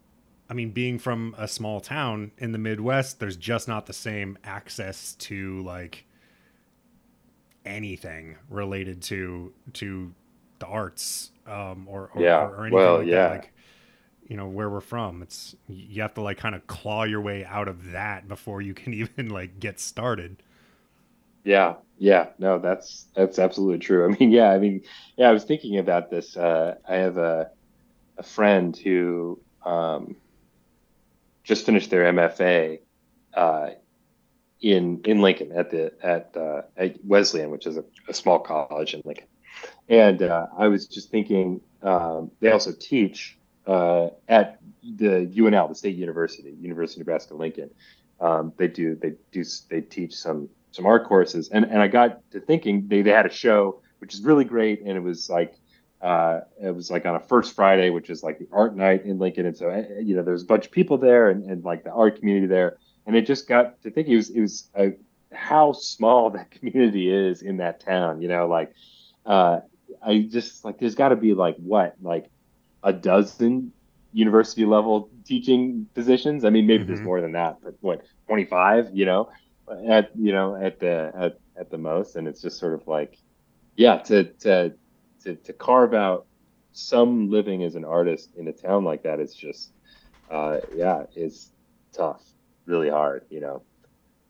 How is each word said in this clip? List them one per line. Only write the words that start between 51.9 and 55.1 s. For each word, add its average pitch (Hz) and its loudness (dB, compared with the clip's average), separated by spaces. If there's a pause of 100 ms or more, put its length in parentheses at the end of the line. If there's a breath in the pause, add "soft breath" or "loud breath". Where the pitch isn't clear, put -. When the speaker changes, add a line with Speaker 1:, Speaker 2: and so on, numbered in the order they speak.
Speaker 2:
to 101 -12
thinking, 101 -2
they, 101 2
they 101 4
had 107 6
a 92 -4
show, 101 2 (180)
which - -18
is 101 -14
really 143 4
great. 110 0
And 101 -8
it 92 -4
was, 87 -8